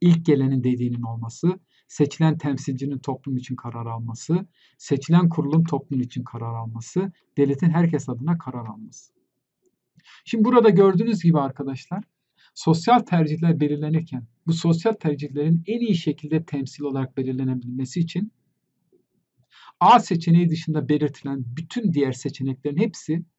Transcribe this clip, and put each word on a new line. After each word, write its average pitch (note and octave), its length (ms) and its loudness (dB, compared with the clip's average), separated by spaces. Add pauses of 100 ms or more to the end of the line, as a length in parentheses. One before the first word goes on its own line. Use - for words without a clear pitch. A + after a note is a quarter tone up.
ilk E3+ 240 4
gelenin C3+ 380 2
dediğinin A#2+ 380 -2
olması, A#2 580 -4 (280)
seçilen D#3 500 0
temsilcinin C3+ 600 -4
toplum C3 380 -6
için B2 180 -6
karar A#2 300 -10
alması, A#2 640 -6 (300)
seçilen E3 520 2
kurulun D3+ 340 2
toplum C3+ 380 -4
için A#2+ 220 -6
karar A#2 320 -10
alması, A#2 560 -6 (260)
devletin C#3 320 2
herkes E3 400 0
adına C#3 280 -2
karar B2 280 -10
alması. A2 480 -18 (1120)
Şimdi A3+ 180 2
burada A#3+ 260 8
gördüğünüz G3 540 4
gibi E3+ 160 6
arkadaşlar, C3+ 640 -6 (500)
sosyal - 460 2
tercihler D#3+ 600 0
belirlenirken D3 680 -2 (200)
bu D#3+ 60 0
sosyal E3 400 0
tercihlerin D3 720 -2
en A#3 120 -2
iyi A3 160 0
şekilde D#3 500 -2
temsil C#3 380 -8
olarak C3+ 340 -4
belirlenebilmesi C3 840 -4
için F3+ 320 -4 (1500)
A A3 200 8
seçeneği E3+ 500 2
dışında D#3 400 -4
belirtilen C#3+ 560 -2
bütün E3 480 -4
diğer C#3 180 0
seçeneklerin C3+ 680 -6
hepsi E3+ 480 -2 (140)